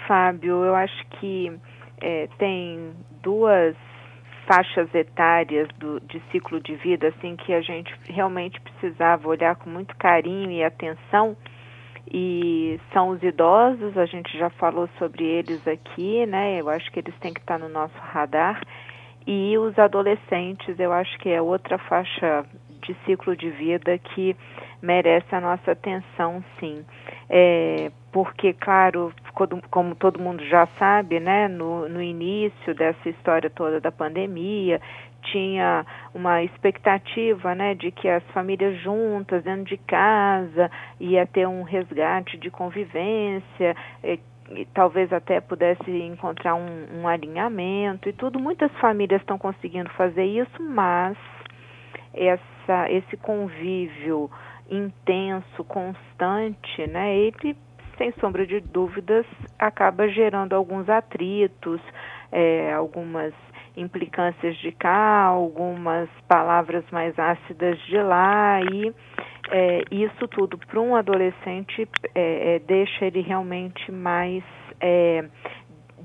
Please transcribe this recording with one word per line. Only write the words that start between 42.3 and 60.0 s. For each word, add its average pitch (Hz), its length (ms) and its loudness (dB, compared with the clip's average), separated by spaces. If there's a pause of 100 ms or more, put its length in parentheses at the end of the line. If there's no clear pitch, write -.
de 170 120 -12
convivência, 190 1300 -4 (260)
é, - 160 -4 (340)
e - 220 -10
talvez 180 380 4
até 180 300 0
pudesse 175 500 0
encontrar 170 640 -4
um, 170 460 -8
um 170 60 -4
alinhamento 185 1000 -4
e 202 60 -4
tudo. 254 260 -6
Muitas 277 400 -2
famílias 202 400 2
estão 196 180 -4
conseguindo 180 520 -8
fazer 180 340 0
isso, 240 400 -2
mas 190 540 0 (960)
essa, 180 760 0
esse 190 280 -2
convívio 165 1120 -4 (400)
intenso, 190 920 -4
constante, 190 1200 -6
né, 190 280 -2
ele, 226 400 0 (420)
sem 240 220 -2
sombra 190 260 0
de 190 140 -2
dúvidas, 185 680 0 (340)
acaba 208 480 2